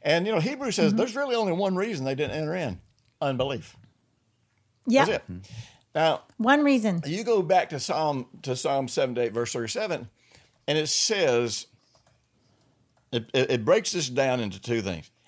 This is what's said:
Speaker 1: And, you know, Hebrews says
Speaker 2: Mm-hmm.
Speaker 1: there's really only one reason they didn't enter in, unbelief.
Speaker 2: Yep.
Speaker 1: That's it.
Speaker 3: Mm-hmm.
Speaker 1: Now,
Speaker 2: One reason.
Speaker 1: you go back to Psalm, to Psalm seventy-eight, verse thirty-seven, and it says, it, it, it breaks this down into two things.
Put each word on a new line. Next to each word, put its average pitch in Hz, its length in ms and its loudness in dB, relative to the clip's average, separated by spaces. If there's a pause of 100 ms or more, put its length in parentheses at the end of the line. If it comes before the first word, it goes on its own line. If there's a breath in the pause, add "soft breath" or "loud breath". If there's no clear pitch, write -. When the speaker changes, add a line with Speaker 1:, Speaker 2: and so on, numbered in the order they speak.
Speaker 1:
And, 170 260 2
you 220 60 0
know, 170 80 2
Hebrews 262 340 -2
says 160 140 4
Speaker 2:
Mm-hmm. 220 80 2
Speaker 1:
there's 233 180 0
really 269 200 -2
only 208 180 0
one 190 240 0
reason 190 260 -2
they 135 120 -2
didn't 147 200 -4
enter 156 200 -4
in, 127 260 -4 (400)
unbelief. 131 560 -4 (1080)
Speaker 2:
Yep. 254 220 4
Speaker 1:
That's 202 160 0
it. - 80 -12
Speaker 3:
Mm-hmm. 92 200 -14 (440 loud breath)
Speaker 1:
Now, 156 280 2 (120)
Speaker 2:
One 277 300 4
reason. 214 400 2
Speaker 1:
you 180 180 -4
go 220 180 2
back 180 280 4
to 147 100 -6
Psalm, 147 460 -2 (160)
to 127 160 -4
Psalm 135 320 0
seventy-eight, 120 420 0
verse 117 220 -4
thirty-seven, 123 560 -4 (580 soft breath)
and 147 100 2
it 156 100 0
says, 123 800 2 (1500)
it, 113 220 -4
it, 127 180 2
it 117 140 0
breaks 180 260 2
this 160 180 -4
down 127 300 0
into 98 220 -6
two 117 220 -2
things. 87 260 -8 (180)